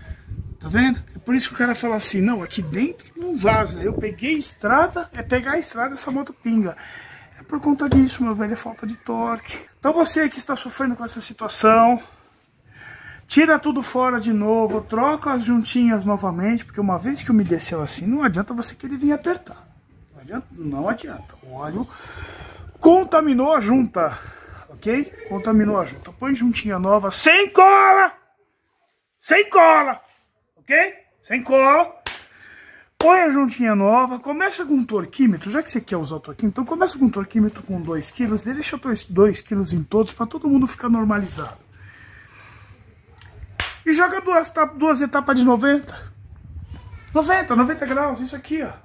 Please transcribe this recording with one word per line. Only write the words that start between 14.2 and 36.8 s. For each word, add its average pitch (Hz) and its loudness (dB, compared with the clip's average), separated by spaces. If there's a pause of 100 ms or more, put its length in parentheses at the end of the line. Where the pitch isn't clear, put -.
novo, 214 0
troca 285 -2
as 247 -2
juntinhas 226 0
novamente, 202 -2
porque - -10
uma 190 0
vez 254 -6
que - -4
umedeceu 170 0
assim, - -8
não 269 -2
adianta 208 -2
você 233 -10
querer 277 -10
vir 285 0
apertar. - -8 (480)
Não 143 -20
adianta, 196 -14
não 156 -6
adianta. - -10
O 131 -20
óleo 156 -8 (920)
contaminou 311 4
a 285 2
junta. 202 0 (600)
Ok? 247 -2 (240)
Contaminou 208 0
a 175 0
junta. 135 -16
Põe 269 -4
juntinha 226 -2
nova, 196 2
sem 370 4
cola! 392 8 (1080)
Sem 403 2
cola! 311 6 (540)
Ok? 320 0 (280)
Sem 247 -6
cola. 269 4 (1040)
Põe 349 6
a 339 4
juntinha 247 0
nova, 240 2
começa 349 -4
com 285 -2
um 262 2
torquímetro, 202 0
já 285 -2
que - -8
você 233 -4
quer - -6
usar 156 -6
o 156 -10
torquímetro, 214 -6
então 247 -6
começa 330 -2